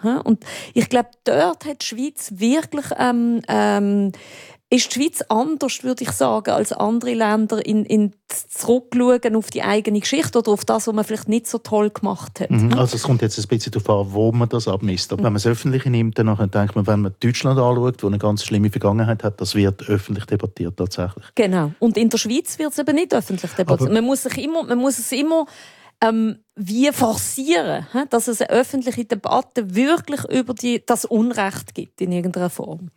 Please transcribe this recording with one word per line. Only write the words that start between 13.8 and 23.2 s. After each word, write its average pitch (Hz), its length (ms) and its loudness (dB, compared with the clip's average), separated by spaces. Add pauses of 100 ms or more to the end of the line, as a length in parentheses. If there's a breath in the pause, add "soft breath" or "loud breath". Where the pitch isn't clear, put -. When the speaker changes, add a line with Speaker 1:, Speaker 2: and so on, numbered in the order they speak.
Speaker 2:
an, 98 60 -10
wo 110 200 4
man 117 160 2
das 113 180 -2
abmisst. 98 460 -2
Aber 95 60 -4
wenn 110 120 2
man 104 40 0
das 101 120 0
Öffentliche 131 420 0
nimmt, 117 300 0
dann 107 160 4 (160)
denkt 104 240 0
man, 101 100 2
wenn 104 140 2
man 98 220 -2
Deutschland 131 360 2
anschaut, 123 460 2
wo 101 40 0
eine 101 100 0
ganz 104 260 0
schlimme 104 260 2
Vergangenheit 107 540 0
hat, 104 160 -4
das 92 160 -6
wird 98 320 2
öffentlich 98 380 -2
debattiert 98 500 -4
tatsächlich. 92 480 -6 (120)
Speaker 1:
Genau. 180 440 2
Und 226 160 2
in 226 140 2
der 226 80 0
Schweiz 247 420 -4
wird 302 140 -4
es - 60 -4
eben 285 160 0
nicht 339 180 0
öffentlich 185 400 -4